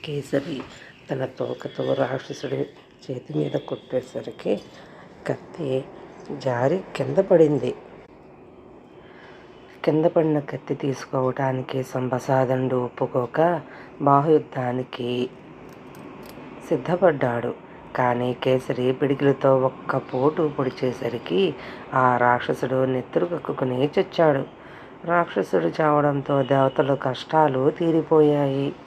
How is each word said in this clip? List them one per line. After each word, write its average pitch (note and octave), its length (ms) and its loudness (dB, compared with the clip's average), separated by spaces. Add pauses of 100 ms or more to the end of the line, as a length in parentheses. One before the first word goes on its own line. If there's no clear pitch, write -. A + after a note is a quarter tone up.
కేసరి C#3+ 560 -4 (500)
తన C3 160 -2 (120)
తోకతో C3 540 -4
రాక్షసుడి C3+ 720 -4 (440)
చేతి C3 260 -8
మీద D3 140 -2
కొట్టేసరికి - 1080 -6 (680)
కత్తి C3+ 580 -4 (520)
జారి C3+ 440 0 (140)
కింద C3+ 220 -2
పడింది. D#3 580 4 (2000)
కింద D#3 200 4
పడిన D#3+ 340 4
కత్తి C#3+ 360 -6
తీసుకోవటానికి C3 1080 -2
శంభసాధనుడు B2+ 920 0
ఒప్పుకోక C3 840 0 (400)
బాహుయుద్ధానికి B2+ 1300 2 (1400)
సిద్ధపడ్డాడు. C#3 840 0 (420)
కానీ B2 480 0
కేసరి C3 500 0
పిడికిలితో C#3 640 2
ఒక్క C3 400 -2
పోటు C#3+ 600 0
పొడిచేసరికి B2+ 960 -2 (380)
ఆ B2+ 240 4
రాక్షసుడు B2+ 680 2
నెత్తురు C3 400 0
కక్కుకుని C#3 640 -2 (100)
చచ్చాడు. D#3 440 2 (640)
రాక్షసుడు E3+ 760 0
చావడంతో D3 600 2
దేవతల C3+ 500 2
కష్టాలు C3+ 760 2
తీరిపోయాయి. D3+ 1040 2 (100)